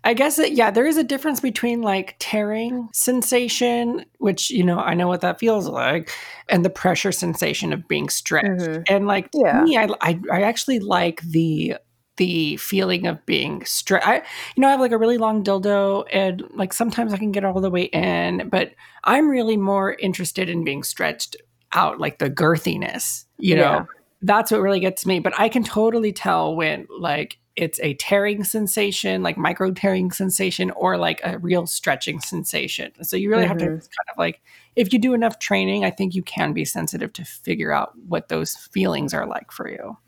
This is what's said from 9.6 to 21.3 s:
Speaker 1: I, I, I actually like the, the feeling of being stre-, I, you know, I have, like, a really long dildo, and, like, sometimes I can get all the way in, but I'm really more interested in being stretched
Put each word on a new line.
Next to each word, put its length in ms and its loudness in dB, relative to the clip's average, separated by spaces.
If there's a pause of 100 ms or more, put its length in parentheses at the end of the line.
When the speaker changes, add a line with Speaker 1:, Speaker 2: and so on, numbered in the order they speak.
Speaker 1:
I, 100 2 (140)
I, 180 0 (120)
I 120 2
actually 360 0
like 420 0
the, 540 0 (420)
the 400 0
feeling 500 -2
of 180 -6
being 360 -2
stre-, 420 0
I, 140 4 (380)
you 60 2
know, 60 6
I 40 6
have, 100 2
like, 100 2
a 60 2
really 200 4
long 260 0
dildo, 680 2
and, 320 0 (100)
like, 200 -4
sometimes 400 -2
I 40 -2
can 140 -2
get 140 0
all 160 0
the 100 0
way 120 2
in, 680 -2
but 220 0 (340)
I'm 240 4
really 280 2
more 360 2
interested 560 -2
in 160 -2
being 180 -4
stretched 540 -4 (340)